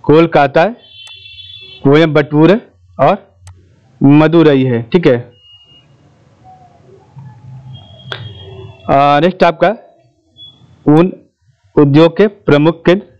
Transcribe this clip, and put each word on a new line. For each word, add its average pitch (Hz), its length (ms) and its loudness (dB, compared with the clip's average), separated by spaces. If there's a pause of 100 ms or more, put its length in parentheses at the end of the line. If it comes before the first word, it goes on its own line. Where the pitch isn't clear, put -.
कोलकाता 156 580 0
है, 208 120 -2 (1080)
कोयम्बटूर 151 680 0
है 233 200 -4 (280)
और - 420 -4 (640)
मदुरई 151 600 2
है। 120 200 -4
ठीक 165 240 -2
है, 123 100 2 (3750)
अ, 143 300 0
next 180 240 -2
आपका 170 260 -2 (1160)
ऊन 160 320 0 (580)
उद्योग 151 400 2
के 208 100 2
प्रमुख 160 580 -2
केंद्र 190 200 0 (140)